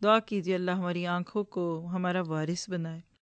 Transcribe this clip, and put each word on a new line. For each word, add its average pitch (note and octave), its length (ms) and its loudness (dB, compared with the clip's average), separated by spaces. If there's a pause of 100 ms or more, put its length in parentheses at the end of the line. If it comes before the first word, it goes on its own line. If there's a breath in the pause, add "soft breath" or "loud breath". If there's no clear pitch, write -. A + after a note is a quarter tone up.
दुआ G#3+ 200 6
कीजिए F#3+ 320 0
अल्लाह F3+ 220 2
हमारी F3 340 0
आंखों F3+ 360 -2
को F3+ 180 -2 (240)
हमारा F3+ 360 0
वारिस D#3+ 460 -2
बनाए, E3 320 -4 (220)